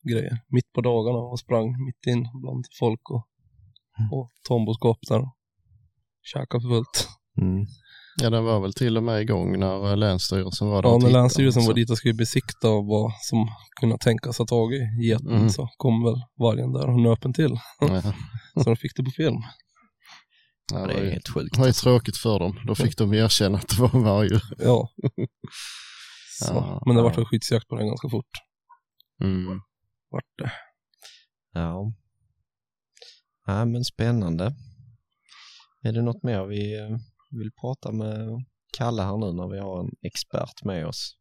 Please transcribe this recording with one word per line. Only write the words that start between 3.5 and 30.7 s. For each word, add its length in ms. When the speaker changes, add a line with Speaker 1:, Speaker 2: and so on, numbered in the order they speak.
Speaker 2:
Mm. 140
Speaker 1:
och 180
tamboskap 500
där 100
och 160
käkade 400
för 80
fullt. 380
Speaker 2:
Mm. 240
Speaker 3:
Ja, 80
den 160
var 160
väl 120
till 240
och 60
med 180
igång 380
när, 300
eh, 80
Länsstyrelsen 680
var 140
där 80
Speaker 1:
Ja, 60
Speaker 3:
och 60
Speaker 1:
när 60
Speaker 3:
tittade, 140
Speaker 1:
Länsstyrelsen 400
Speaker 3:
så. 60
Speaker 1:
var 80
dit 140
och 80
skulle 160
besikta 540
vad 440
som 260
kunde 180
tänkas 400
ha 80
tagit 360
geten, 320
Speaker 3:
Mm. 140
Speaker 1:
så 280
kom 260
väl 180
vargen 340
där 160
och 120
nöp 240
en 80
till. 240
Speaker 3:
Ja. 220
Speaker 1:
<laughs> 600
Så 0
de 140
fick 180
det 80
på 80
film. 260
Speaker 3:
Ja, 140
Speaker 2:
Det 60
är 40
Speaker 3:
var 60
ju, 80
Speaker 2:
helt 180
sjukt, 280
Speaker 3:
var 80
ju 40
Speaker 2:
alltså. 140
Speaker 3:
tråkigt 340
för 220
dem. 280
Då 80
fick 220
de 160
erkänna 440
att 120
det 120
var 140
en 80
varg. 260
Speaker 1:
Ja. 320
Speaker 3:
<laughs> 1400
Speaker 1:
Så, 140
Speaker 3:
Ja, 320
Speaker 1:
men 100
det 60
Speaker 3:
ja. 20
Speaker 1:
vart 140
väl 80
skyddsjakt 420
på 80
den 120
ganska 220
fort. 220
Speaker 3:
Mm. 360
Speaker 1:
Vart 140
det. 140